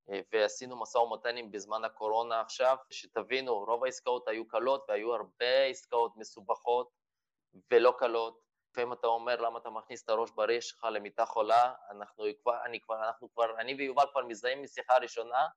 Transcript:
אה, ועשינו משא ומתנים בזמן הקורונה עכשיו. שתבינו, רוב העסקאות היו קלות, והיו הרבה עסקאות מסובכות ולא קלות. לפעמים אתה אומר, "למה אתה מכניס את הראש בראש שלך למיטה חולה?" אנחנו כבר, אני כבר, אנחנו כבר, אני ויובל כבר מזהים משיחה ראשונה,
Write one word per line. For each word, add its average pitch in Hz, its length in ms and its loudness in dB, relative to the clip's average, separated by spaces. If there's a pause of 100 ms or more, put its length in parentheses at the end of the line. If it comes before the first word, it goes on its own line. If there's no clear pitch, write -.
(100)
אה, 98 100 -6 (120)
ועשינו 117 480 -2
משא 110 180 -2
ומתנים 117 520 -2
בזמן 107 340 -6
הקורונה 110 560 -2
עכשיו. 131 360 2 (140)
שתבינו, 113 760 -4
רוב 117 200 0
העסקאות 123 440 -2
היו 113 200 -4
קלות, 123 400 0
והיו 107 260 0
הרבה 120 560 0
עסקאות 120 460 -2
מסובכות 113 720 -2 (800)
ולא 120 280 8
קלות. 117 440 0 (280)
לפעמים 123 220 -4
אתה 120 140 -2
אומר, 117 340 2
"למה 117 180 -2
אתה 117 120 -12
מכניס 110 340 -12
את - 40 -20
הראש 113 220 0
בראש 117 380 0
שלך - 160 -14
למיטה 107 420 -2
חולה?" 117 480 4 (160)
אנחנו 104 340 -12 (180)
כבר, 117 220 0
אני 117 160 -8
כבר, 110 260 -6
אנחנו 117 260 -10
כבר, 113 260 0
אני 123 160 -4
ויובל 135 380 2
כבר 131 120 -2
מזהים 120 380 -4
משיחה 127 360 2
ראשונה, 120 580 -2